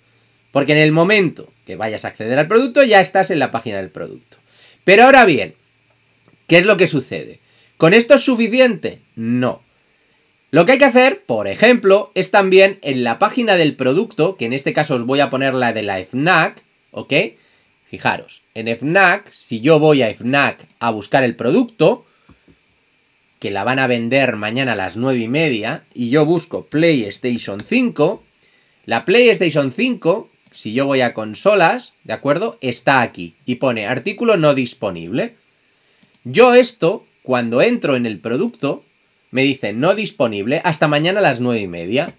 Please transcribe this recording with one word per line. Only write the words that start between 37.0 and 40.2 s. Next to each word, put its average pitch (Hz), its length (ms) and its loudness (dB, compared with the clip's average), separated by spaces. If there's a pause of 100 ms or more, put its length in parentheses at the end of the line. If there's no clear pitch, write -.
cuando 123 400 -2
entro 185 340 0
en 123 100 -2
el 107 140 -6
producto, 139 640 -6 (460)
me 131 140 -2
dice 131 280 -2
no 139 220 0
disponible 127 720 -4